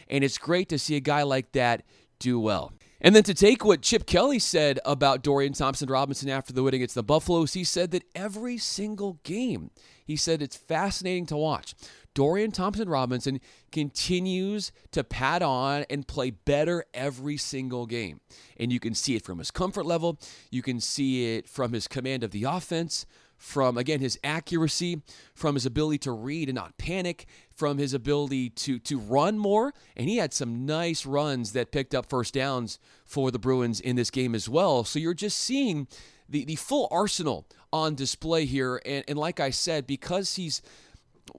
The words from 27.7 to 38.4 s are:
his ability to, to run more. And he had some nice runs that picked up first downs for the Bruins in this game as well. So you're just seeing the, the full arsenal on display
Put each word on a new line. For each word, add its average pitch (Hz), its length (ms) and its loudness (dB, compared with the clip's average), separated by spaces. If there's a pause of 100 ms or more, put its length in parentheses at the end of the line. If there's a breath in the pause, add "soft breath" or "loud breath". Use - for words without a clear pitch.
his 139 160 -2
ability 135 560 0
to, 127 300 -4
to 143 180 -4
run 143 400 2
more. 214 340 2 (240 soft breath)
And 123 120 -2
he 226 80 0
had 170 180 0
some 123 320 -4
nice 160 400 -2
runs 135 460 -2
that 123 180 -2
picked 139 240 -4
up 123 160 -2
first 123 240 -2
downs 131 460 -2 (260 soft breath)
for 135 240 0
the 120 80 -2
Bruins 123 400 2
in 127 160 -2
this 120 160 0
game 127 240 0
as 104 140 -2
well. 147 340 4
So 151 160 -4
you're 165 160 0
just 196 240 -4
seeing 233 480 0 (420 loud breath)
the, 147 160 -2
the 156 120 -4
full - 340 0
arsenal 147 560 -2 (260 soft breath)
on 156 220 0
display 156 500 0